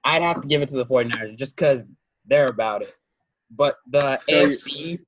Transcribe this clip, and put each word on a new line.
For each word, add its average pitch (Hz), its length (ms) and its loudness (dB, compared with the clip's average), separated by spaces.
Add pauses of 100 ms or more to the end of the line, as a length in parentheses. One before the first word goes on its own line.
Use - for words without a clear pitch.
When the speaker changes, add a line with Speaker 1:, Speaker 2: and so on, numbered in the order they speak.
Speaker 1:
I'd 156 180 2
have 170 200 0
to 143 60 -12
give 147 140 2
it 143 80 -4
to 139 60 -8
the 123 100 -2
forty-niners 117 520 0
just 131 200 -10
'cause 139 280 2 (420)
they're 139 200 4
about 107 360 -4
it. - 100 -14 (580)
But 135 260 0 (120)
the 139 300 0 (100)
Speaker 2:
So 156 60 4
you 147 100 6
Speaker 1:
A 143 40 2
F 139 60 0
C 147 520 -10